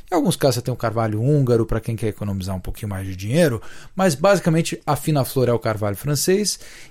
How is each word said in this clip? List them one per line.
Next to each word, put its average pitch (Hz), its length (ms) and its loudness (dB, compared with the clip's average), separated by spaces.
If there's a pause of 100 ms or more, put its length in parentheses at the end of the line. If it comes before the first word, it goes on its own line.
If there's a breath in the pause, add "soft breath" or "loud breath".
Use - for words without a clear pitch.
(120 loud breath)
em - 20 -2
alguns 285 220 2
casos 131 200 2
você 120 60 -2
tem 127 120 -4
o - 20 -8
carvalho 110 460 -2
húngaro 123 420 4
pra 110 160 -2
quem 113 160 -4
quer 110 120 -4
economizar 98 460 -4
um 92 60 -6
pouquinho 101 300 -8
mais 95 160 -6
de 95 100 -8
dinheiro, 117 460 2 (340 loud breath)
mas 185 180 4
basicamente 165 720 2
a 147 100 2
fina 143 280 0
flor 123 240 0
é 120 40 4
o 117 60 2
carvalho 104 380 -2
francês, 185 640 0 (300 loud breath)